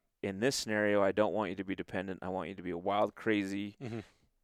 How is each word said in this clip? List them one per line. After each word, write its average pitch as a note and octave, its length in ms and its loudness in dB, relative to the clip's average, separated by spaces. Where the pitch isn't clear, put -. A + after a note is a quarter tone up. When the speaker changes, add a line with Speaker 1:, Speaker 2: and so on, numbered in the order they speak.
Speaker 1:
in G2 180 -2
this C3 160 2
scenario, G#2 460 4
I G2 100 4
don't G2+ 220 2
want G#2 160 0
you F#2+ 60 -6
to F#2+ 80 -6
be F#2+ 100 -4
dependent. F#2+ 480 -6
I F#2 60 -6
want F#2 200 -4
you F#2+ 60 -10
to F2+ 80 -14
be F2+ 80 -6
a E2+ 80 -2
wild, G2+ 360 2
crazy, G2+ 680 0
Speaker 2:
Mm-hmm. A#2 160 -8